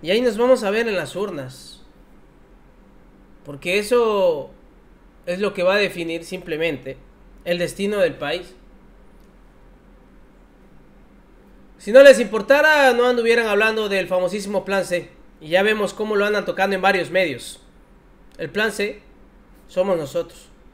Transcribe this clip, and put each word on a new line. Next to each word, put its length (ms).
Y 80
ahí 120
nos 160
vamos 260
a 60
ver 180
en 80
las 200
urnas. 640
Porque 340
eso 720
es 140
lo 140
que 80
va 120
a 40
definir 460
simplemente 720
el 140
destino 400
del 160
país. 400
Si 140
no 100
les 180
importara, 720
no 140
anduvieran 400
hablando 420
del 180
famosísimo 580
Plan 200
C. 260
Y 80
ya 140
vemos 320
cómo 220
lo 100
andan 180
tocando 320
en 60
varios 280
medios. 500
El 120
Plan 220
C 280
somos 300
nosotros. 500